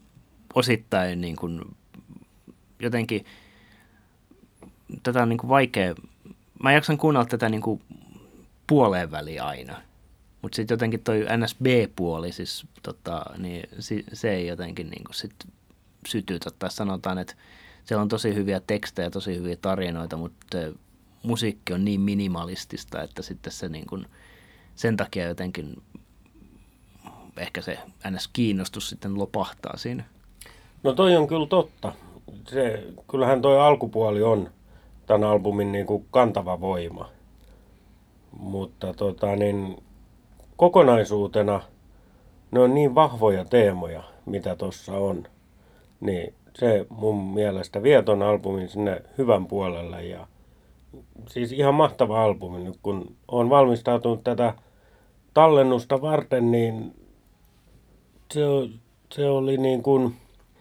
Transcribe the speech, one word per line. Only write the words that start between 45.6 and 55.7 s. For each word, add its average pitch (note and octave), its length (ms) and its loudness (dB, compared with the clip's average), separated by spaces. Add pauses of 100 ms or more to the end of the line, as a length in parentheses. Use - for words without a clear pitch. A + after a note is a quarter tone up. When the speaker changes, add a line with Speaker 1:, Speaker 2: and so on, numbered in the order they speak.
Speaker 2:
Niin F#2+ 340 -4 (200)
se G#2+ 340 2
mun G#2 460 -2
mielestä G2+ 480 -2
vie B2+ 200 8
ton G2 200 2
albumin G2 460 0
sinne G2 340 -4 (160)
hyvän A2 280 2
puolelle. E2+ 580 -6
Ja F2 220 -14 (1040)
siis A#2+ 240 -6
ihan C#3 220 4
mahtava A#2+ 480 4
albumi. F2+ 420 0
Nyt F#2+ 180 -10
kun G2 340 -6 (120)
oon A#2+ 220 0
valmistautunut A#2+ 720 4
tätä A#2+ 300 0 (800)
tallennusta C3+ 680 6